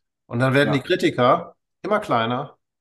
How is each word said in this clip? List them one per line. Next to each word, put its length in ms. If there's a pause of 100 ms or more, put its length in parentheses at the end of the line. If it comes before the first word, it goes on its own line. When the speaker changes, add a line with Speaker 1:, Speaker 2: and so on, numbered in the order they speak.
(260)
Speaker 1:
Und 140
dann 160
werden 180
Speaker 2:
Ja. 80
Speaker 1:
die 60
Kritiker 680 (280)
immer 160
kleiner, 580 (240)